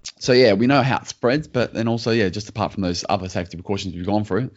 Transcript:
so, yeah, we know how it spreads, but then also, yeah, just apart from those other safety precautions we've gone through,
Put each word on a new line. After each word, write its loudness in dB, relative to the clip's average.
so, 0
yeah, 8
we 2
know 4
how 2
it -8
spreads, -2
but -2
then -2
also, -2
yeah, 2
just -10
apart -4
from -4
those -2
other -2
safety -8
precautions -6
we've -8
gone 0
through, -2